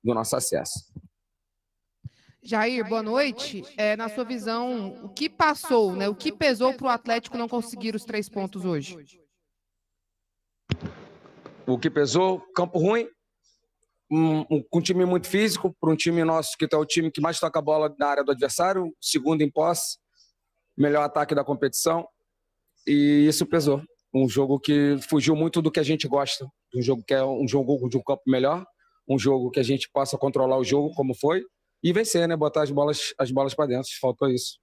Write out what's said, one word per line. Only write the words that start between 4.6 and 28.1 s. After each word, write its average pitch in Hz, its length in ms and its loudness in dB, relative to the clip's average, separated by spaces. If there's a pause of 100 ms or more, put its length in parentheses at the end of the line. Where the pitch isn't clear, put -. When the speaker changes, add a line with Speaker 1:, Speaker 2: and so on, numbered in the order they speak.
Speaker 2:
o 202 60 -16
que 311 200 -6
passou, 269 680 2
né? 196 120 -2
O 208 60 -2
que 302 160 -4
pesou 262 440 2
pro 262 140 -4
Atlético 240 500 -2
não 233 100 -4
conseguir 226 480 -6
os 208 80 -8
três 214 240 -6
pontos 190 360 -8
hoje? 175 320 -4 (2750)
Speaker 1:
O 127 120 0
que 156 100 -2
pesou? 156 500 2 (160)
Campo 175 240 -2
ruim, 220 300 2 (1000)
um, 156 300 2 (100)
um, 147 120 2
com - 160 -2
um 170 40 0
time 180 240 0
muito 180 200 0
físico, 196 540 0
pra 160 100 2
um 156 60 4
time 170 260 0
nosso 160 360 0
que 156 120 -2
é 156 60 2
o 151 80 2
time 160 260 0
que 147 120 -4
mais 165 180 -2
toca 160 180 -2
a 151 40 0
bola 151 360 2
na 143 100 2
área 143 140 2
do 135 80 0
adversário, 170 680 0
segundo 147 400 0
em 147 100 2
posse, 165 460 0 (800)
melhor 147 260 4
ataque 147 320 0
da 143 80 2
competição, 143 640 -2 (800)
e 147 400 6
isso 156 200 2
pesou. 147 360 2 (300)
Um 131 160 4
jogo 135 320 2
que 143 380 2 (100)
fugiu 151 260 4
muito 160 280 0
do 156 100 0
que 165 80 0
a - 20 2
gente 151 240 0
gosta, 135 400 -2 (280)
um 123 80 0
jogo 120 200 0
que - 120 0
é 131 100 2
um 135 240 0
jogo 127 400 0
de 120 80 -2
um 117 60 0
campo - 240 -2